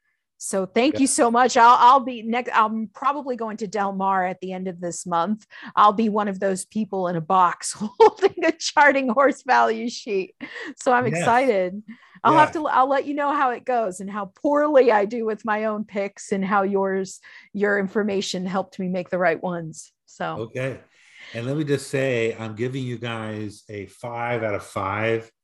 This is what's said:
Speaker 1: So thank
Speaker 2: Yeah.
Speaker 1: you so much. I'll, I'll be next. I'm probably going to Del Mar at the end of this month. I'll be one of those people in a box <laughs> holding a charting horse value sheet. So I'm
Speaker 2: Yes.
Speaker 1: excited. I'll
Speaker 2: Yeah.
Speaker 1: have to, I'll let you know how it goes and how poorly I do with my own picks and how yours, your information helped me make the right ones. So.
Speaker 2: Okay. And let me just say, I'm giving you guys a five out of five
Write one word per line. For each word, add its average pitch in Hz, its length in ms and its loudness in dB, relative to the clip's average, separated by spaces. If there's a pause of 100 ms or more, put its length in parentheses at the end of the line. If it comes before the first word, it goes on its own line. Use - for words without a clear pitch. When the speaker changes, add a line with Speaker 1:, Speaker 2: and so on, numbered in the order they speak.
(400)
Speaker 1:
So 190 260 -4
thank 247 280 2
Speaker 2:
Yeah. - 60 -4
Speaker 1:
you 269 80 4
so 240 240 2
much. 247 240 2
I'll, 240 240 8
I'll 254 200 8
be 240 220 -8
next. 233 320 -4
I'm 220 400 0
probably 277 400 -4
going 220 220 -8
to 220 100 -8
Del 202 260 -4
Mar 190 320 0
at 185 160 -6
the 185 120 -10
end 185 160 -8
of 175 120 -10
this 175 240 -8
month. 175 400 -2 (300)
I'll 208 180 6
be 220 160 0
one 208 200 -2
of 190 100 -6
those 196 260 -2
people 190 440 -4
in 175 80 -4
a 165 40 -2
box 175 520 0
<laughs> - 40 -14
holding 359 680 2
a 330 80 4
charting 269 560 4
horse 269 340 2
value 233 480 2
sheet. - 460 -6 (400)
So - 160 0
I'm 247 160 2
Speaker 2:
Yes. 165 100 -2
Speaker 1:
excited. 214 640 2 (400)
I'll - 120 4
Speaker 2:
Yeah. 320 60 8
Speaker 1:
have 302 120 4
to, 311 160 -4
I'll 262 200 2
let 277 180 0
you 285 80 -6
know 285 200 -2
how 285 160 0
it 233 140 -8
goes 226 340 -2
and 196 100 -10
how 202 180 -8 (140)
poorly 285 520 4
I 202 140 2
do 226 180 -6
with 214 200 -6
my 214 200 -2
own 214 200 -4
picks 202 460 -8
and 196 140 -2
how 196 180 2
yours, 196 560 -2 (340)
your 202 260 0
information 196 680 -4
helped 190 320 -6
me 190 100 -6
make 180 220 -6
the 185 80 -4
right 170 240 0
ones. 170 500 -10 (140)
So. 160 360 -8
Speaker 2:
Okay. 127 360 -8 (560)
And 117 140 -8
let 139 80 -4
me 156 80 -2
just 143 260 -2
say, 120 480 0
I'm 110 160 -8
giving 127 300 -6
you 123 120 -6
guys 110 720 -10
a 101 180 -12
five 117 580 -6
out 104 100 -2
of 92 100 -8
five 110 640 -4 (160)